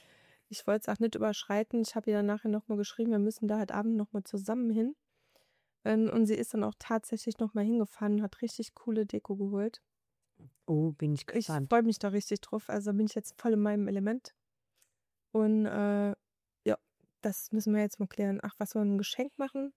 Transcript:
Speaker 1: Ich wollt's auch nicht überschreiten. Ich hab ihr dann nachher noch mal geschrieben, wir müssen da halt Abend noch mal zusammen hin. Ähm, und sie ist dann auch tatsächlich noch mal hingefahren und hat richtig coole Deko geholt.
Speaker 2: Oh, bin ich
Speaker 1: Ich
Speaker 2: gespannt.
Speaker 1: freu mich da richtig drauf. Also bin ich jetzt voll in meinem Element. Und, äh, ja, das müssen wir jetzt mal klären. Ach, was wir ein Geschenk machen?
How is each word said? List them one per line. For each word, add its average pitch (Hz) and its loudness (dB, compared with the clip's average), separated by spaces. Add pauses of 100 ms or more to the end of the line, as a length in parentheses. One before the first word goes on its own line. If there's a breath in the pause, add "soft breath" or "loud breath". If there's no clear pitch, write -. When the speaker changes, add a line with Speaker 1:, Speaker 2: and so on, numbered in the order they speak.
(480 soft breath)
Speaker 1:
Ich - -14
wollt's 214 2
auch 208 -2
nicht 226 2
überschreiten. 214 0
Ich - -4
hab 214 -4
ihr 214 2
dann 208 2
nachher 214 -2
noch 214 -2
mal 214 -2
geschrieben, 226 -2
wir 214 4
müssen 208 0
da 214 0
halt 196 -4
Abend 226 0
noch 208 -2
mal 202 -2
zusammen 220 -2
hin. 220 2 (920)
Ähm, 220 4
und 220 4
sie 214 2
ist - -2
dann 214 0
auch 214 -2
tatsächlich - -4
noch 220 -2
mal 208 0
hingefahren 214 0
und 214 0
hat - -6
richtig - -6
coole 220 -2
Deko 208 -6
geholt. 202 -4 (840)
Speaker 2:
Oh, 160 2
bin 147 -2
ich 139 -2
Speaker 1:
Ich - -20
Speaker 2:
gespannt. 156 -2
Speaker 1:
freu 233 6
mich 226 2
da 202 -2
richtig 202 -2
drauf. - -8
Also 208 -2
bin 214 2
ich - -4
jetzt - -8
voll 226 2
in 208 4
meinem 208 0
Element. 202 -4 (1000)
Und, 214 4
äh, 202 0 (500)
ja, - 2 (440)
das - -4
müssen 214 2
wir 214 4
jetzt 208 -2
mal 202 -2
klären. 202 -2
Ach, 208 -8
was - -6
wir 214 0
ein 202 2
Geschenk 254 -4
machen? 277 -6